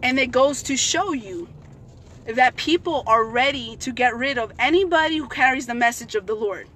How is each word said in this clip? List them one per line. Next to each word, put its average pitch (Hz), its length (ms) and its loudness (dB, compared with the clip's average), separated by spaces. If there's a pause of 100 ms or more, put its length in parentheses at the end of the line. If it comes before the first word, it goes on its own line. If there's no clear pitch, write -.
And 254 160 0
it 262 120 0
goes 262 320 2
to 269 140 -2
show 359 360 0
you 190 360 -8 (760)
that 247 320 2
people 320 500 0
are 226 180 4
ready 240 520 -2
to 247 160 -8
get 240 220 2
rid 262 220 -2
of 226 220 -4
anybody 320 580 2
who 294 100 -4
carries 262 400 0
the 233 80 -4
message 240 400 -2
of 196 120 -4
the 214 80 -2
Lord. 202 400 -6